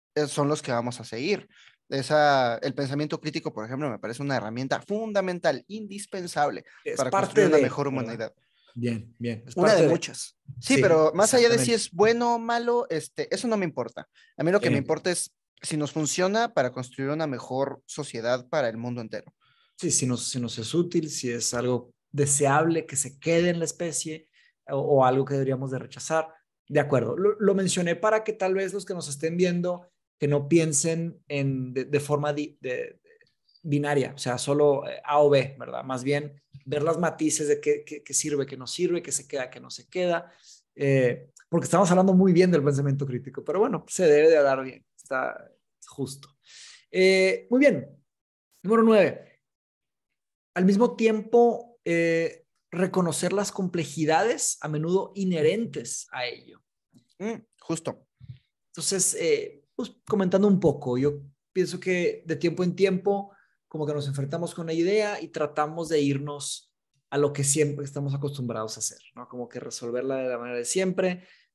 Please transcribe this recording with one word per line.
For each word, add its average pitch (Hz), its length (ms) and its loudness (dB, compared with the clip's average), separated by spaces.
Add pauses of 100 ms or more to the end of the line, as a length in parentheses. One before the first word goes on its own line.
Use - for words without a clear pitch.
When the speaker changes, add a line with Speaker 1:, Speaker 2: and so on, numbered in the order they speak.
(160)
Speaker 1:
eh, 151 120 0
son 143 200 0
los 151 140 -2
que 139 100 -8
vamos 120 280 -4
a 113 40 -14
seguir. 156 440 -4 (420)
Esa, 135 680 2
el 135 160 -4
pensamiento 147 460 -4
crítico, 156 340 -6
por 107 120 -10
ejemplo, 131 240 -6
me 104 100 -8
parece 120 220 -10
una 139 160 -2
herramienta 117 440 -4
fundamental, 190 880 -2
indispensable 190 960 -6 (180)
Speaker 2:
Es - 140 -6
Speaker 1:
para 127 120 -2
Speaker 2:
parte 196 160 2
Speaker 1:
construir 202 240 4
una 156 80 6
Speaker 2:
de, 139 60 6
Speaker 1:
mejor 135 240 -2
Speaker 2:
¿verdad? 131 160 -4
Speaker 1:
humanidad. 113 300 -8 (420)
Speaker 2:
Bien, 117 440 -6
bien. 117 280 -8
Es 120 100 -20
Speaker 1:
Una 190 100 6
Speaker 2:
parte 202 140 6
Speaker 1:
de 151 60 6
Speaker 2:
de. 160 60 4
Speaker 1:
muchas. - 440 -6 (220)
Sí, - 160 2
Speaker 2:
Sí, 269 60 6
Speaker 1:
pero 160 320 6
más 196 200 4
allá 240 160 6
de 233 100 4
si 233 140 2
Speaker 2:
exactamente. - 20 4
Speaker 1:
es - 160 -4
bueno 233 440 4
o 233 40 -4
malo, 233 500 0
este, 160 440 -6
eso 247 140 -4
no 220 100 0
me 190 80 0
importa. 120 420 -8 (300)
A 147 60 -4
mí 165 80 2
lo 208 80 4
que - 100 2
me 147 60 4
Speaker 2:
Bien. 139 80 0
Speaker 1:
importa 156 280 -2
es - 200 -6 (300)
si - 160 -4
nos 147 140 -2
funciona 185 600 0
para 127 180 2
construir 127 380 -8
una 156 180 -2
mejor 131 580 -6
sociedad 123 640 -6
para 139 220 0
el 113 80 -6
mundo 120 240 -8
entero. 107 320 -14 (440)
Speaker 2:
Sí, 165 140 -4
si - 140 0
nos, 123 220 -2
si 127 120 -6
nos 117 200 -6
es 110 140 -8
útil, 170 360 0
si 131 220 -6
es 120 220 -4
algo 123 400 -2 (180)
deseable 147 720 2
que - 120 -8
se - 200 -6
quede 170 320 2
en 170 100 0
la 165 60 -2
especie 160 600 -8 (400)
o, 143 100 -4
o 135 280 4
algo 131 200 2
que 135 80 -4
deberíamos 135 380 -2
de 127 80 -6
rechazar. - 480 -4 (400)
De 143 120 2
acuerdo. 139 380 0
Lo, 208 220 2
lo 196 160 4
mencioné 180 400 0
para 214 280 2
que 214 100 -4
tal 190 200 -2
vez 190 200 -2
los 196 120 -8
que 202 80 -8
nos 160 140 -8
estén 156 300 -4
viendo, 175 520 0 (300)
que 147 80 0
no 143 220 0
piensen 165 800 0
en, 135 440 -2
de, 131 120 -4
de 139 160 0
forma 147 320 0
di-, 147 260 -6
de, 131 160 -8
de 123 240 -10 (640)
binaria, 143 500 0
o - 40 -18
sea, 123 200 -4
solo, 143 500 2
eh, - 180 -10
A 147 160 2
o 147 80 6
B, 139 280 2
¿verdad? 123 280 -10
Más 131 180 -8
bien 143 380 -4 (240)
ver 143 180 -2
las 165 160 0
matices 156 480 -2
de 147 140 0
qué, 147 240 0
qué, 147 180 -16
qué - 100 -10
sirve, 147 320 -2
qué 135 120 -12
no 127 100 -14
sirve, 175 340 -2
qué 143 120 -8
se 139 160 -8
queda, 127 200 -6
qué 127 120 -18
no 127 100 -20
se - 160 -16
queda, 175 440 -2 (440)
eh, 135 560 2 (160)
porque 170 180 0
estamos 175 240 4
hablando 185 240 6
muy 185 200 6
bien 180 180 6
del 151 120 2
pensamiento 139 440 0
crítico, 131 380 -10
pero 170 140 -2
bueno, 214 280 0
se 180 200 0
debe 151 220 8
de 160 80 8
hablar 135 260 4
bien, 127 220 -14 (160)
está - 480 -6 (380)
justo. - 500 -12 (540)
Eh, 190 580 4
muy 254 120 4
bien. 208 280 4 (720)
Número 226 220 4
nueve. 214 580 4 (1120)
Al 185 100 2
mismo 208 300 4
tiempo, 226 880 2
eh, 165 600 0 (260)
reconocer 180 640 -2
las 196 180 -2
complejidades 175 1120 0
a 147 60 -8
menudo 165 480 -2
inherentes 175 960 -2
a 127 140 -6
ello. 120 360 -14 (560)
Speaker 1:
Mm, 214 240 -8 (200)
justo. - 440 -8 (640)
Speaker 2:
Entonces, 185 440 -2
eh, - 480 -2 (120)
pues, 254 160 -8 (160)
comentando 196 400 2
un 190 120 6
poco, 131 380 0
yo 143 240 0 (320)
pienso 185 260 -2
que 180 460 -2
de 160 100 -4
tiempo 170 280 -2
en 175 120 0
tiempo 196 580 0 (340)
como 156 180 -6
que 147 80 -2
nos 143 140 -4
enfrentamos 143 480 -6
con 175 80 -10
una 160 100 -6
idea 202 480 0
y 165 60 -10
tratamos 156 640 -4
de 156 120 2
irnos 143 720 -4 (380)
a 139 80 -2
lo 143 120 2
que 143 120 -4
siempre 143 420 0
estamos 139 300 -4
acostumbrados 123 600 -6
a 110 40 -14
hacer, - 180 -8 (180)
¿no? 120 140 -16
Como 123 180 -12
que 123 120 -14
resolverla 123 580 -6
de 131 120 -4
la 120 100 -4
manera 120 180 -8
de 120 80 -6
siempre. 185 640 -2 (280)